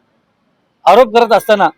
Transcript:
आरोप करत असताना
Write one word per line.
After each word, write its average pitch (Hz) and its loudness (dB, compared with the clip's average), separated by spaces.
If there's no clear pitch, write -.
आरोप 214 2
करत 233 0
असताना 196 -2